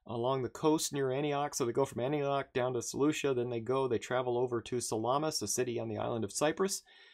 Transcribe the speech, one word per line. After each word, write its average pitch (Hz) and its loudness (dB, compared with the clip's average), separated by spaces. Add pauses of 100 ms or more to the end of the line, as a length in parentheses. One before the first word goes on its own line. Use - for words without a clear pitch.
along 127 0
the 113 -2
coast 156 2
near 139 0
Antioch. 143 0
So 135 0
they 117 0
go 135 4
from - -6
Antioch 139 0
down 127 0
to 120 0
Seleucia, 143 2
then 123 0
they 120 -4
go, 131 2
they 117 2
travel 127 0
over 123 2
to 123 -2
Salamis, 131 0
a 104 -2
city 123 0
on 113 -4
the 107 -4
island 113 -2
of 101 -4
Cyprus. 165 0 (320)